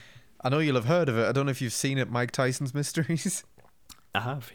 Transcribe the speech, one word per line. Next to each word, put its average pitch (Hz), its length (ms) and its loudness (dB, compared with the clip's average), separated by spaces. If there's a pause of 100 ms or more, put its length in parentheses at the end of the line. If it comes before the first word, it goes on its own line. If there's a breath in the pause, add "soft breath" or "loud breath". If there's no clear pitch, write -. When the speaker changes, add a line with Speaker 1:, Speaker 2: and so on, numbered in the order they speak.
(420 loud breath)
Speaker 1:
I 127 80 -2
know 147 100 4
you'll 147 160 2
have 117 100 2
heard 160 240 4
of 113 100 2
it. 107 80 4
I 113 60 2
don't 139 120 2
know 139 60 0
if 127 100 -4
you've 123 120 -2
seen 135 240 0
it, 127 120 0
Mike 123 220 -2
Tyson's 131 420 -2
Mysteries. 165 760 -2
<laughs> - 680 -20
Speaker 2:
I 101 60 2
have, 127 340 -6